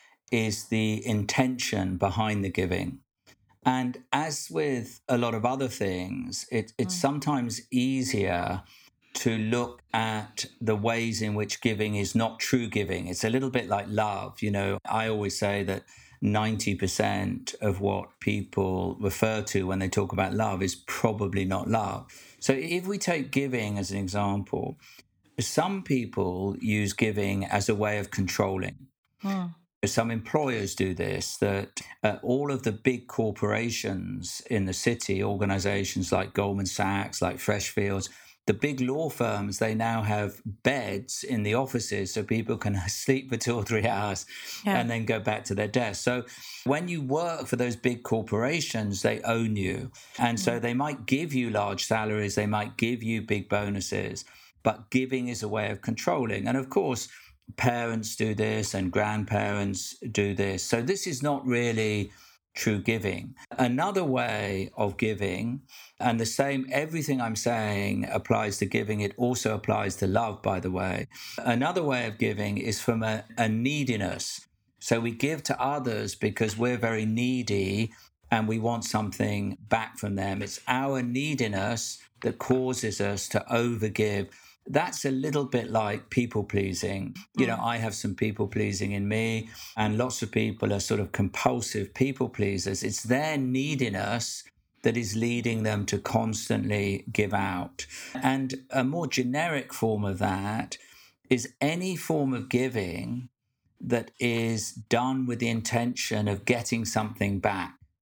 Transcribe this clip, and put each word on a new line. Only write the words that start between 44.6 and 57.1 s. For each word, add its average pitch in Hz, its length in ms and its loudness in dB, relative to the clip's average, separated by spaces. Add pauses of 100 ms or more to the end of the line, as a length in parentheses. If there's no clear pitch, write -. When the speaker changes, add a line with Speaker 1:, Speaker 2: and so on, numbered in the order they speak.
Speaker 2:
Yeah. 196 140 4
Speaker 1:
and 117 100 0
then 113 160 -2
go 110 140 2
back 107 260 -2
to 101 100 -2
their 104 120 2
desk. 107 360 0
So 123 220 2 (400)
when 151 220 2
you 175 160 -4
work 156 420 -2
for 120 120 -2
those 123 180 0
big 117 260 0
corporations, 110 1000 0
they 113 180 2
own 113 340 0
you. 95 360 -2 (260)
And 117 220 2
so 117 180 0
Speaker 2:
Mm. 110 60 -6
Speaker 1:
they 120 100 2
might 131 320 -2
give 143 260 2
you 123 200 2
large 101 340 0
salaries, 107 480 0
they 107 140 2
might 107 280 0
give 117 280 0
you 113 180 0
big 104 280 0
bonuses, 101 760 -2 (380)
but 113 260 0
giving 131 380 2
is 117 160 -4
a 107 40 0
way 104 220 0
of 104 140 -6
controlling. 110 640 0
And 123 100 4
of 139 140 -4
course, 156 360 2 (480)